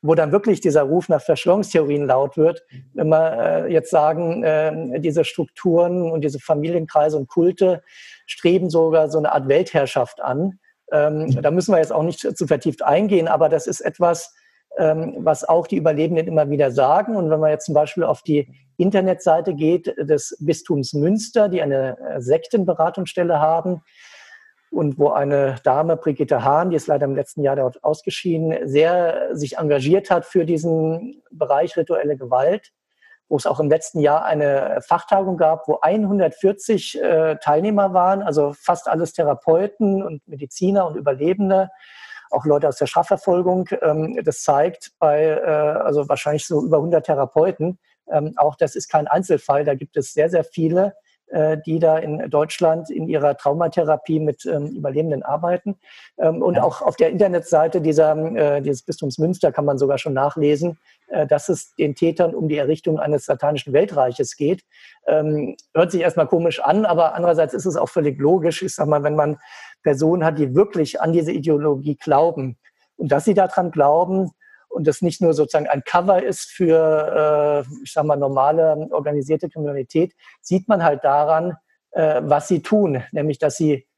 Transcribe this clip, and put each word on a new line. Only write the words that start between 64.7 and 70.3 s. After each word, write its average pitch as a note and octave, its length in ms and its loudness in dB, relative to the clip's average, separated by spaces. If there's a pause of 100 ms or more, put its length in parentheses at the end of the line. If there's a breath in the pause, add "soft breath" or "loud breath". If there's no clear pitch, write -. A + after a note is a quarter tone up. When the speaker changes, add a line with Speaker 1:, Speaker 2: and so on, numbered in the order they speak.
Speaker 1:
Ähm, D3+ 480 0 (180)
hört E3+ 160 2
sich F3 120 -2
erstmal E3 260 0
komisch E3 320 0
an, G3 260 2
aber E3 300 2
andererseits E3 400 0
ist C#3 100 -6
es F3+ 100 -4
auch E3 140 -2
völlig D3 300 -2
logisch. D#3+ 420 2
Ich - 140 -8
sag D3+ 120 -2
mal, D3+ 140 2
wenn D3+ 140 -2
man D3+ 240 0 (420 loud breath)
Personen D#3 420 2
hat, D#3+ 140 0